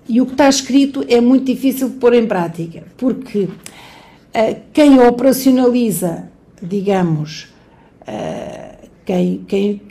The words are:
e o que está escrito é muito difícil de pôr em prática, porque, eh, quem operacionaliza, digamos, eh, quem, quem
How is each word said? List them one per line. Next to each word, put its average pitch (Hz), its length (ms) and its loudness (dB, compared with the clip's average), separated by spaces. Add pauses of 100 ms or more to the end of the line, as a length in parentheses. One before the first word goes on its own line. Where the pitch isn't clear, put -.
e 233 140 0
o 254 60 2
que 262 60 -12
está 277 180 4
escrito 277 580 0
é 240 100 4
muito 247 280 4
difícil 254 420 -2
de 214 80 -10
pôr 240 160 2
em 233 140 4
prática, 170 560 -6 (160)
porque, 208 500 -4 (880)
eh, 220 220 0 (160)
quem 285 280 6
operacionaliza, 240 1200 2 (360)
digamos, 180 920 -4 (500)
eh, - 720 -12 (300)
quem, 180 420 -2
quem 202 440 -4